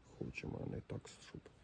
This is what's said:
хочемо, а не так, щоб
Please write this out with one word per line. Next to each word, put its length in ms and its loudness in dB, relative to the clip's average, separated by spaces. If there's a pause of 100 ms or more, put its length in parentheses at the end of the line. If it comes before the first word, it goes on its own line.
(180)
хочемо, 480 2
а 40 4
не 120 4
так, 280 0 (200)
щоб 120 -4 (220)